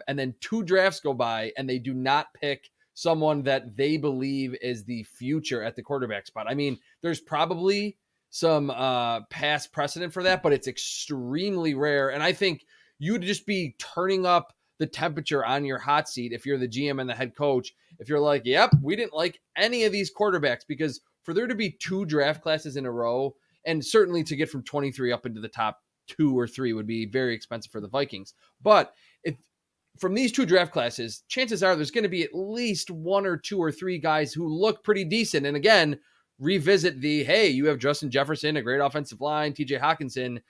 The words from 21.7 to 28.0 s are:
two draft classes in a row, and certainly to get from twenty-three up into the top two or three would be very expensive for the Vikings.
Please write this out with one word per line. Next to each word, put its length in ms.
two 340
draft 360
classes 360
in 80
a 60
row, 440
and 200
certainly 380
to 140
get 120
from 140
twenty-three 480
up 140
into 160
the 80
top 340
two 300
or 100
three 240
would 160
be 180
very 300
expensive 360
for 100
the 80
Vikings. 440